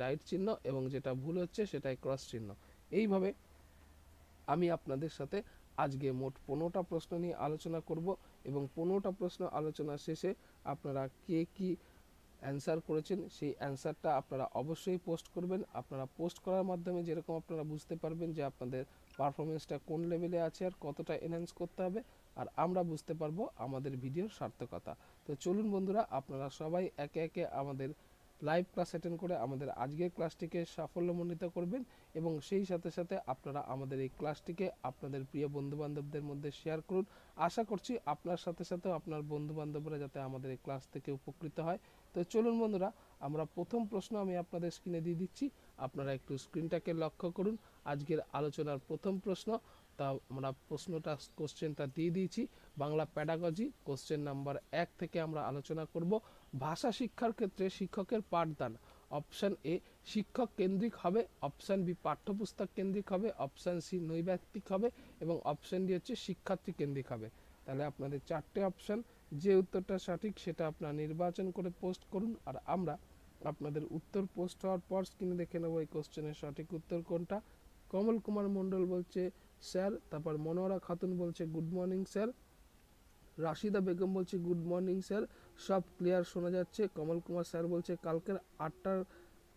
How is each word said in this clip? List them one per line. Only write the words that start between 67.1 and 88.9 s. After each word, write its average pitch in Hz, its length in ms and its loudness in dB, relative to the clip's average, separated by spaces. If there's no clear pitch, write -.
হবে। 110 140 -6
তাহলে 139 260 -2
আপনাদের 139 380 -4
চারটে 165 320 -2
অপশন, 208 280 -2
যে 196 180 8
উত্তরটা 190 360 2
সঠিক 190 260 0
সেটা 170 260 -2
আপনারা 147 320 -4
নির্বাচন 170 440 0
করে 180 140 0
পোস্ট 185 200 -2
করুন, 226 200 0
আর 120 80 -4
আমরা 170 200 2
আপনাদের 151 320 -2
উত্তর 196 240 -2
পোস্ট 180 280 -2
হওয়ার 190 260 2
পর 190 100 2
স্ক্রিনে 180 320 0
দেখে 170 200 -2
নেব 165 200 2
এই 151 120 -2
কোশ্চেনের 151 480 -4
সঠিক 151 240 -6
উত্তর 170 200 -2
কোনটা। 175 280 0
কমল 220 320 4
কুমার 208 220 2
মণ্ডল 190 260 2
বলছে 180 280 0
স্যার, 196 220 2
তারপর 156 240 -2
মনোয়ারা 185 400 2
খাতুন 175 240 0
বলছে 170 200 0
গুড 165 220 0
মর্নিং 185 260 2
স্যার, 214 160 2
রাশিদা 196 400 2
বেগম 180 320 4
বলছে 185 180 0
গুড 175 240 4
মর্নিং 185 280 4
স্যার, 208 140 2
সব 190 160 4
ক্লিয়ার 180 360 4
শোনা 175 240 2
যাচ্ছে। 180 260 2
কমল 165 280 2
কুমার 170 260 0
স্যার 170 140 0
বলছে 175 180 0
কালকের 165 320 2
আটটার 190 320 0